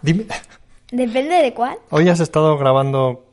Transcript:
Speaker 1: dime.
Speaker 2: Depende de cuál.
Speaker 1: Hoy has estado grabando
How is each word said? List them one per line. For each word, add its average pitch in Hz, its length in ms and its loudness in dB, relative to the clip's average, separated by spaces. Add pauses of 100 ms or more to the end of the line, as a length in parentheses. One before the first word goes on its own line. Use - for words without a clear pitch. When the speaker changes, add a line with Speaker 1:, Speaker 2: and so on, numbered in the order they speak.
Speaker 1:
dime. 170 240 -2 (640)
Speaker 2:
Depende 254 440 -2
de 277 180 2
cuál. 262 240 -6 (140)
Speaker 1:
Hoy 160 180 4
has 175 100 2
estado 156 380 0
grabando 135 760 0